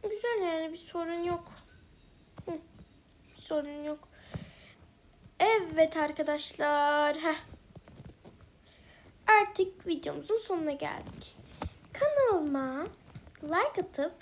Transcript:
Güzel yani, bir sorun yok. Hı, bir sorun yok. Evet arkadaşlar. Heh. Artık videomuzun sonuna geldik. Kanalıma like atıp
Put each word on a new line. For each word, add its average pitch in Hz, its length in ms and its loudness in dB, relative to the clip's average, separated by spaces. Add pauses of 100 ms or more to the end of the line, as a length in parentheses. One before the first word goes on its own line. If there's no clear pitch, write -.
Güzel 427 400 -2
yani, 320 300 -2
bir 339 60 -12
sorun 339 460 -6
yok. 349 200 -2 (1000)
Hı, 339 80 -6 (840)
bir - 60 -20
sorun 294 420 -4
yok. 302 240 -8 (1300)
Evet 320 560 4
arkadaşlar. 294 1200 2
Heh. 311 200 -2 (1900)
Artık 403 600 4
videomuzun 294 520 -2
sonuna 330 340 -2
geldik. - 640 -8 (560)
Kanalıma 320 920 2 (560)
like 359 400 0
atıp 339 400 -4